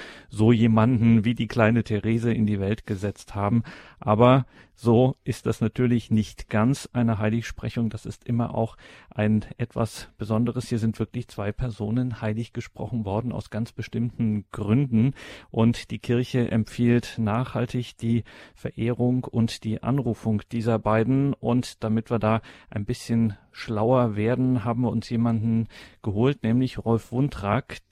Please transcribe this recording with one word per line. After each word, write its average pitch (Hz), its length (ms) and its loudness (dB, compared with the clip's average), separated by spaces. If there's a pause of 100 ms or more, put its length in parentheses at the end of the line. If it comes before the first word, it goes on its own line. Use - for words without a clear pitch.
(280)
so 110 240 4
jemanden 113 720 6
wie 120 100 2
die 113 140 -4
kleine 113 360 4
Therese 113 480 0
in 110 140 2
die 104 140 0
Welt 98 260 -2
gesetzt 98 480 -6
haben. 104 280 2 (380)
Aber 123 460 6 (280)
so 120 500 2
ist - 200 -8
das 117 160 -2
natürlich 120 500 0
nicht - 380 -2
ganz 117 460 0
eine 113 240 0
Heiligsprechung. 113 720 -4
Das - 160 -12
ist - 180 -14
immer 117 300 -2
auch 113 240 -4 (320)
ein 107 340 0 (140)
etwas - 580 -6
Besonderes. 113 520 -2
Hier 120 100 -2
sind 110 200 -2
wirklich 120 300 -6
zwei 104 240 -6
Personen 117 680 -4
heilig 110 320 -6
gesprochen - 500 -8
worden 107 260 -4
aus 104 200 -8
ganz 113 220 -6
bestimmten 113 800 -4
Gründen. 117 600 2 (380)
Und 117 400 0
die 110 80 -8
Kirche 123 520 0
empfiehlt 120 680 0
nachhaltig 120 720 -4 (100)
die 117 220 0 (320)
Verehrung 123 720 -2
und - 400 -2
die 110 180 -4
Anrufung 117 680 -2
dieser 113 280 0
beiden. 117 560 2
Und 120 500 -2
damit 110 240 0
wir 120 100 0
da 107 220 2 (300)
ein 104 160 -6
bisschen 113 500 0 (160)
schlauer 113 640 2
werden, 120 480 0
haben 120 160 -2
wir 120 100 0
uns 113 200 -4
jemanden 113 560 0 (340)
geholt, 110 420 0
nämlich 123 360 0
Rolf 113 340 -2
Wundrak, 120 640 -2 (140)